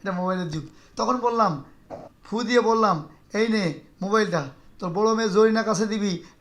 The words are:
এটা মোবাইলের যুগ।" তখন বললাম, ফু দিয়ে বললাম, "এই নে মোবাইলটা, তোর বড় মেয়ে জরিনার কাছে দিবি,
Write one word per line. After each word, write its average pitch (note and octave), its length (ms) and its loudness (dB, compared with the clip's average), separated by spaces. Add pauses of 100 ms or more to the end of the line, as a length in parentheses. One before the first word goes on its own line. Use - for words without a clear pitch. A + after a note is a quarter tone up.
এটা F#3+ 80 -4
মোবাইলের F3+ 380 -4
যুগ।" D3+ 140 -6 (320)
তখন A3+ 220 -2
বললাম, A3+ 460 0 (600)
ফু A3+ 200 -4
দিয়ে A#3+ 180 4
বললাম, A3 460 2 (260)
"এই A3 140 0
নে G3+ 260 0 (280)
মোবাইলটা, F3+ 480 0 (300)
তোর F#3 100 -6
বড় G#3+ 240 2
মেয়ে A3 160 0
জরিনার A3 340 4
কাছে G#3+ 220 0
দিবি, G3+ 380 -2 (180)